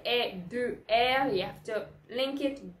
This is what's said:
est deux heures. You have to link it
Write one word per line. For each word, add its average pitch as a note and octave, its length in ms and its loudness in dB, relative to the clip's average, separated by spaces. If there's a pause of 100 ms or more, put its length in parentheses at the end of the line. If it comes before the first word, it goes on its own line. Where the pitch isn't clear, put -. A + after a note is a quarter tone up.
est A#3 300 2 (140)
deux A#3+ 400 -4
heures. B3+ 440 4
You F#3 100 2
have G3+ 200 -8
to G#3+ 240 -4 (220)
link C4+ 320 -2
it C4+ 380 -4